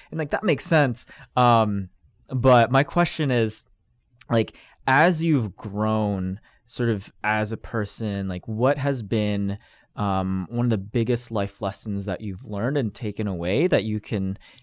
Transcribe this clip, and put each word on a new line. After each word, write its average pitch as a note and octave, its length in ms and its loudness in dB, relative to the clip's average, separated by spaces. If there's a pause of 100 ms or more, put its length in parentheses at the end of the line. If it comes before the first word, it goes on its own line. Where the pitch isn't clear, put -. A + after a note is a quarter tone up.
(100)
And, D#3+ 80 -8
like, D3+ 120 -4
that - 140 -2
makes D#3+ 200 0
sense. C#3+ 400 2 (320)
Um, A2 520 4 (400)
but B2 420 6
my C3+ 140 4
question D#3+ 480 0
is, A2+ 320 0 (640)
like, A#2 260 0 (320)
as D#3 360 4
you've C3 340 2
grown G#2 840 -2 (260)
sort A#2+ 220 -2
of G#2 240 -4 (100)
as G#2+ 300 0
a A2 40 -6
person, G#2 720 -4
like, F2+ 220 -6
what B2 300 0
has C3+ 240 -2
been, G2+ 560 -2 (360)
um, F#2+ 540 -2
one A#2+ 180 0
of A#2+ 40 2
the A2 80 2
biggest A#2 520 -2
life G2+ 300 -4
lessons G2 460 -4
that A2 160 -6
you've G#2 240 -8
learned A2+ 320 -2
and A2 160 -2
taken G#2+ 340 -6
away F#2+ 380 0
that C3 180 2
you G#2+ 160 -2
can F#2+ 380 -4 (240)